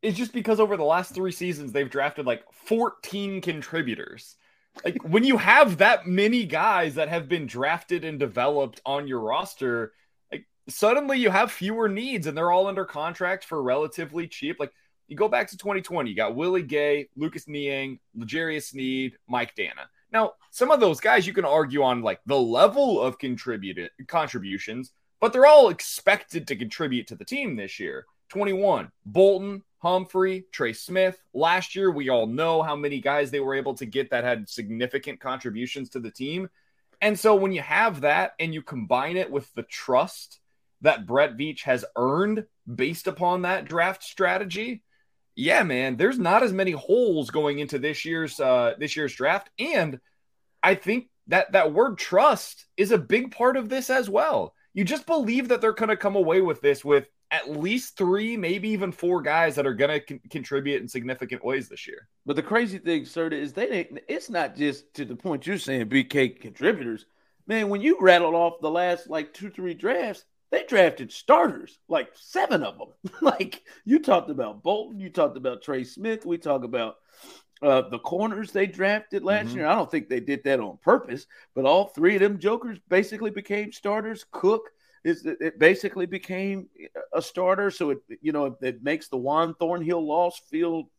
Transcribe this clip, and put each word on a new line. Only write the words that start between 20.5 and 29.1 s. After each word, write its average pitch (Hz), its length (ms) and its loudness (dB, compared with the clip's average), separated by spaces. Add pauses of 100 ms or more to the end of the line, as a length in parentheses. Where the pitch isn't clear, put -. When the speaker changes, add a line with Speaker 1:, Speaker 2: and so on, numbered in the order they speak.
Speaker 1:
of 294 80 6
those 196 220 4
guys 208 260 4
you 196 60 -8
can 185 100 0
argue 143 400 2
on, 123 200 2
like, 101 220 -2
the 139 140 2
level 185 600 4
of 127 180 -2
contributed 104 720 -8 (160)
contributions, 117 840 -6 (260)
but 226 140 2
they're 254 120 8
all 294 220 12
expected - 800 -2
to 139 80 -6
contribute 123 520 -6
to 113 80 -14
the 101 100 -16
team 254 320 -6
this 98 240 -10
year. 71 240 -10 (240)
Twenty-one, 190 640 0 (140)
Bolton, 196 580 4 (160)